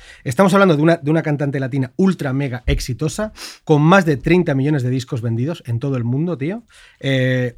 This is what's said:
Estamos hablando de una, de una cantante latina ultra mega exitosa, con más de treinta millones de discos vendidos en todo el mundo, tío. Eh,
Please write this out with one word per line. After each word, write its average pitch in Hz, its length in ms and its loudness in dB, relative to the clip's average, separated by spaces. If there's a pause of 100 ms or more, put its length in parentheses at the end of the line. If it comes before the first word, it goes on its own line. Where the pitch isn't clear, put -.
(240)
Estamos 175 300 2
hablando 196 240 6
de 147 40 0
una, 165 140 4
de 147 140 -4
una 160 120 0
cantante 143 380 -2
latina 131 360 -4
ultra 170 360 0
mega 135 320 -4
exitosa, 151 680 -4 (300)
con 147 180 4
más 175 240 6
de 151 100 2
treinta 160 380 2
millones 135 280 0
de 123 60 -2
discos 127 320 -4
vendidos 120 460 -4
en 117 120 -2
todo 135 200 -4
el 117 60 -4
mundo, 143 340 -2
tío. 180 260 -6 (360)
Eh, 127 580 0